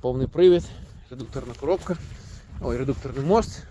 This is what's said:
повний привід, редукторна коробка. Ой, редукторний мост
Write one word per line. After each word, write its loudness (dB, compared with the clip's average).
повний 0
привід, 8
редукторна -10
коробка. -2
Ой, -2
редукторний -4
мост 2